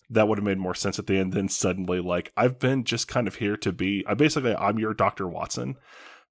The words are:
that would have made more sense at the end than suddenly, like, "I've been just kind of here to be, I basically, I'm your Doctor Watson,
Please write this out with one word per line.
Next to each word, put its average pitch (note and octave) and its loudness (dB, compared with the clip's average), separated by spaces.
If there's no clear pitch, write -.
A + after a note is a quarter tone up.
that A2 6
would G#2 2
have G2+ -2
made G2 2
more F2+ -2
sense - -2
at - -8
the G2 4
end F#2+ 2
than G2 0
suddenly, F2+ 0
like, F2 -2
"I've B2+ 4
been C3 0
just - -2
kind A#2 0
of F#2+ -6
here G#2 0
to G2 -2
be, F#2+ -2
I G#2 -2
basically, C3 2
I'm G#2 0
your G#2+ -2
Doctor G2 0
Watson, B2 -6